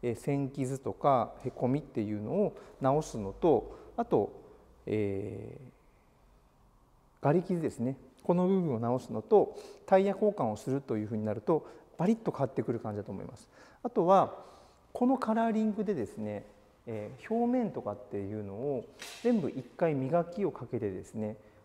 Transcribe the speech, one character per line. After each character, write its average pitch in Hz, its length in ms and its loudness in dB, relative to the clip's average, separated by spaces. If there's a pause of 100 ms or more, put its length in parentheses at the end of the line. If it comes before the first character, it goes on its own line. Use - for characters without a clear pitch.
え 120 80 0
ー、 110 40 -2
線 139 340 -2
傷 135 280 -4
と 101 160 -4
か 131 400 2 (120)
へ 131 40 -2
こ - 180 -2
み 135 120 2
っ 156 40 -8
て - 180 -4
い 107 120 -2
う 104 80 -4
の 110 100 -6
を 190 260 0 (240)
直 139 200 2
す - 160 -10
の 98 160 -6
と、 - 420 4 (220)
あ 233 80 -2
と、 110 260 2 (540)
え 104 720 -4
ー、 - 1700 -20
ガ 143 80 6
リ 175 100 4
傷 175 200 -2
で 135 80 0
す - 100 -8
ね。 131 180 -2 (260)
こ 180 100 2
の 180 140 4
部 190 140 4
分 143 140 0
を 110 40 -2
直 120 200 2
す - 120 -10
の 110 100 -4
と、 - 360 4 (280)
タ 190 120 6
イ 196 80 6
ヤ 202 60 2
交 208 200 2
換 160 140 0
を 107 120 -2
す - 120 -8
る 135 120 0
と 113 160 -4
い 107 80 -2
う - 20 -10
ふ 113 60 -6
う 110 40 -2
に 107 80 -2
な 107 80 0
る 107 80 -6
と、 160 240 2 (320)
バ 165 80 0
リ 220 80 4
ッ - 20 4
と 208 160 -4
変 - 100 -4
わ 135 60 2
っ - 20 -6
て 123 140 -4
く - 80 -4
る 113 80 -2
感 107 140 -6
じ 101 40 -4
だ 101 60 -6
と - 80 -10
思 95 100 -8
い 98 40 -10
ま - 100 -14
す。 - 140 -20 (320)
あ 240 80 -4
と 190 160 2
は、 185 300 6 (560)
こ - 160 0
の 262 100 4
カ 226 160 -2
ラ 226 160 2
ー - 20 0
リ 220 120 2
ン 214 100 2
グ 208 100 -2
で 202 100 0
で 120 120 -2
す - 120 -14
ね、 104 280 -6 (400)
え 107 320 -8
ー、 - 160 -6
表 240 180 2
面 240 200 2
と 131 100 -6
か 104 120 -4
っ - 20 -4
て - 220 -10
い 101 220 -4
う 104 40 -6
の 98 100 -8
を 131 320 -4 (380)
全 233 160 4
部 135 100 -2
一 127 160 -8 (120)
回 165 160 2
磨 143 320 0
き 202 180 -6
を 175 80 0
か - 140 -12
け 117 140 -4
て 104 120 -2
で 92 120 -8
す - 100 -18
ね、 107 240 -6 (280)